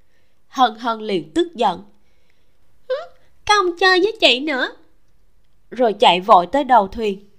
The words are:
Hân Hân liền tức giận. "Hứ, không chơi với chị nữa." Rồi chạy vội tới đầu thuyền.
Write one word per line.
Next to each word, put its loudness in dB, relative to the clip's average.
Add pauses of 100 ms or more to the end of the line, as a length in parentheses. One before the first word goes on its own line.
(480)
Hân 0
Hân -6
liền -6
tức -2
giận. -2 (1040)
"Hứ, -4 (520)
không -2
chơi 2
với -4
chị 2
nữa." -4 (1000)
Rồi 0
chạy 2
vội 4
tới -2
đầu 2
thuyền. -8